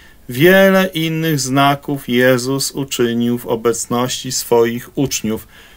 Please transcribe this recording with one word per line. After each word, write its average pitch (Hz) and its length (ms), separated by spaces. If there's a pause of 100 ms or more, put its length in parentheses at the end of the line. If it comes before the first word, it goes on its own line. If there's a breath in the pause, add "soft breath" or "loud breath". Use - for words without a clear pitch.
(280 soft breath)
Wiele 190 580
innych 160 540
znaków 139 680
Jezus 127 640
uczynił 120 680
w - 80
obecności 120 880
swoich 117 600
uczniów, 110 540 (280 soft breath)